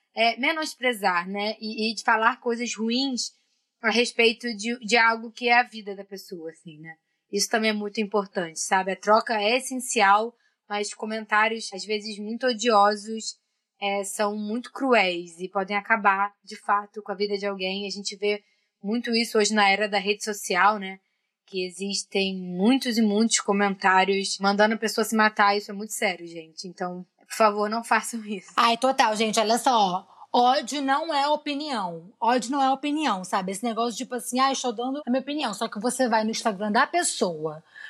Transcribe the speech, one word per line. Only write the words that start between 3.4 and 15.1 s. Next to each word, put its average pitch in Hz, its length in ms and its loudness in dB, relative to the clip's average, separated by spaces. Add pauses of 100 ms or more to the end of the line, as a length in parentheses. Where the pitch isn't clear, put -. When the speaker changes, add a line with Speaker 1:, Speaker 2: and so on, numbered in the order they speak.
Speaker 1:
a 220 120 0
respeito 233 640 2
de, 233 240 -4
de 226 180 2
algo 226 340 4
que 240 160 -6
é 240 120 6
a 247 40 4
vida 214 320 -10
da 196 80 -14
pessoa, 190 460 -12
assim, 160 300 -18
né? 165 160 -18 (360)
Isso 202 160 0
também 220 220 0
é 214 40 0
muito 208 280 -4
importante, 196 580 -2
sabe? 190 320 0
A 185 40 -2
troca 214 440 2
é 220 180 2
essencial, 233 760 2 (340)
mas 208 280 -6
comentários, 220 760 0
às 190 140 -12
vezes, 208 320 -6
muito 226 300 -4
odiosos, 214 920 2 (420)
é, 202 240 -2
são 208 320 -2
muito 214 380 -6
cruéis 180 680 0